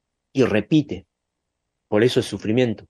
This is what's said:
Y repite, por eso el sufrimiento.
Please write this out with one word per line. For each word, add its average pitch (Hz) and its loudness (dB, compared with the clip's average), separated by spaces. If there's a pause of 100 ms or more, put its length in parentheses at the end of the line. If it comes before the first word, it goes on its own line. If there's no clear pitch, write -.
(340)
Y 135 2
repite, 104 0 (840)
por 107 0
eso 123 2
el 113 -2
sufrimiento. 110 -4